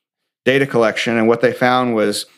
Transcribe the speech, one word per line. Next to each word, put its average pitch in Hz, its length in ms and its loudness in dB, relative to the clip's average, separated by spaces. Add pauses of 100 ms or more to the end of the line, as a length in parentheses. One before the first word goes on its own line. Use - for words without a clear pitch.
(440)
data 135 220 2
collection, 117 520 -2
and 110 80 2
what 117 140 2
they 120 120 2
found 127 420 0
was, 104 320 -2 (120)